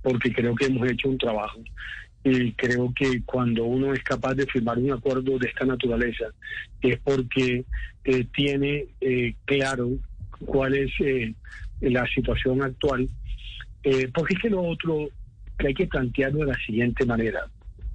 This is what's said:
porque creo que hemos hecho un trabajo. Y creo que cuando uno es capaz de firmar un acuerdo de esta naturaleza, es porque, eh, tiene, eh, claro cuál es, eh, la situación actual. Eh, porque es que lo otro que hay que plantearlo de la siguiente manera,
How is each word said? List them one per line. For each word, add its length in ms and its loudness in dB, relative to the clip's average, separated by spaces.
porque 300 2
creo 240 0
que 120 2
hemos 220 2
hecho 200 0
un 80 0
trabajo. 420 -2
Y 300 4
creo 400 0
que 300 0
cuando 400 0
uno 300 2
es 100 -2
capaz 320 0
de 100 2
firmar 320 0
un 140 2
acuerdo 480 0
de 80 0
esta 180 -2
naturaleza, 600 0
es 180 4
porque, 680 2
eh, 300 2
tiene, 540 0
eh, 360 0
claro 440 0
cuál 300 2
es, 240 0
eh, 340 0
la 260 4
situación 540 0
actual. 480 0
Eh, 300 2
porque 220 2
es 60 -2
que 80 2
lo 120 2
otro 480 0
que 100 2
hay 60 2
que 140 2
plantearlo 520 0
de 80 0
la 180 -2
siguiente 400 2
manera, 440 0